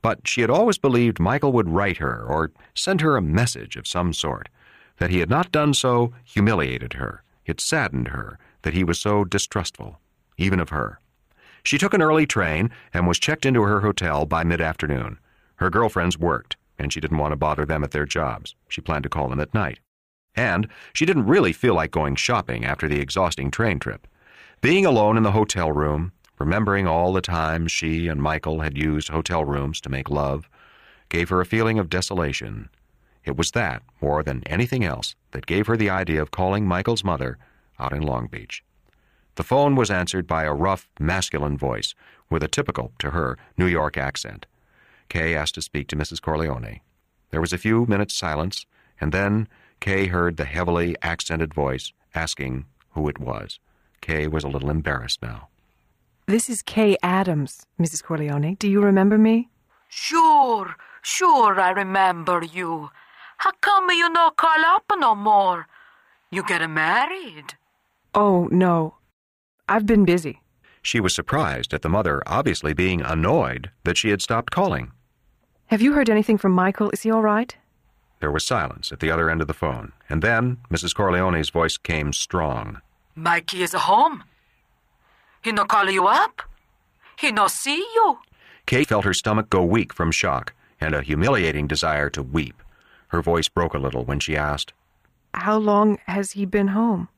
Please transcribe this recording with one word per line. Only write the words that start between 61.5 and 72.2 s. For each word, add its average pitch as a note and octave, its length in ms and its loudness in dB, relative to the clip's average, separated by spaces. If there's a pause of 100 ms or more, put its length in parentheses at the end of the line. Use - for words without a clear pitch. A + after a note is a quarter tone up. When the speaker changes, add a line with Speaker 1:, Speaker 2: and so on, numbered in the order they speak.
Speaker 3:
I F#3 100 4
remember F#3 720 2
you. E3 460 -6 (480)
How - 220 0
come F#4+ 300 2
you E4+ 200 2
no E4 220 4
call D#4+ 340 2
up - 320 2
no A#3 180 4
more? G3 520 2 (600)
You F#3 140 -4
get E3 260 -2
married?" F#3 840 -2 (580)
Speaker 2:
"Oh, G3 380 4
no. E3+ 440 2 (720)
I've G#3+ 180 2
been G#3 200 6
busy." F3 360 0 (400)
Speaker 1:
She - 180 -2
was F#2 140 2
surprised D#2 600 -2
at - 80 -4
the E2 80 -2
mother E2 380 2